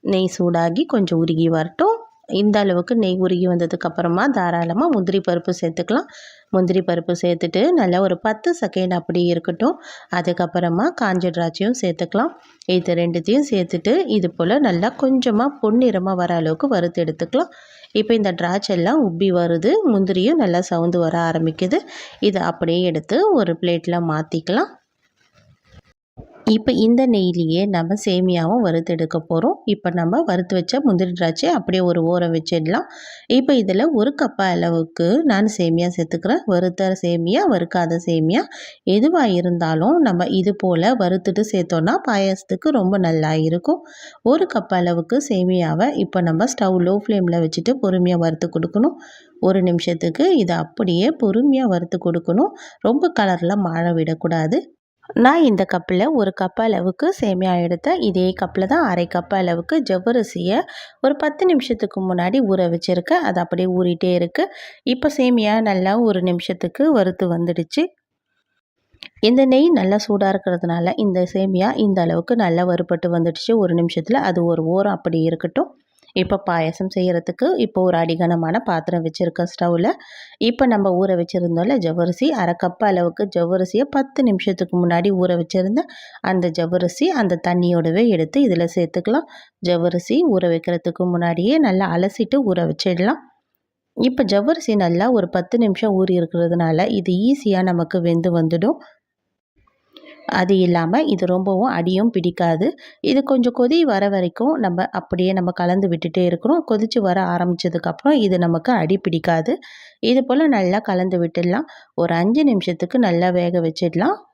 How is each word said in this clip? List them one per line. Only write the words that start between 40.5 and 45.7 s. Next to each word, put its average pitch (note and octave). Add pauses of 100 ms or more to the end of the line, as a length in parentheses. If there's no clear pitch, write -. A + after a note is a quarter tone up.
போல F3+ (100)
வறுத்துட்டு F#3+
சேர்த்தோம்னா F3+ (140)
பாயாசத்துக்கு G3
ரொம்ப F#3 (120)
நல்லா D#3+ (160)
இருக்கும். F3 (520)
ஒரு E4 (100)
கப் G3
அளவுக்கு F3 (120)
சேமியாவை F3+ (180)